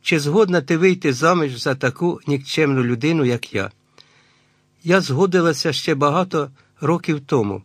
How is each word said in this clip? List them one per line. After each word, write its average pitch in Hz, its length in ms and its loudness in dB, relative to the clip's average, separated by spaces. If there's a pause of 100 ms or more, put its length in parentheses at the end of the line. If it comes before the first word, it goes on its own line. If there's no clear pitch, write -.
«чи 160 180 0
згодна 180 400 2
ти 165 160 -2
вийти 180 360 2
заміж 147 500 0
за 135 120 -2
таку 139 520 -2
нікчемну 139 580 0
людину, 139 400 0
як 120 300 -2
я?» 98 160 -4 (1120)
«Я 180 160 4
згодилася 170 720 0
ще 156 220 -2
багато 147 560 0 (300)
років 160 460 -2
тому 101 380 -2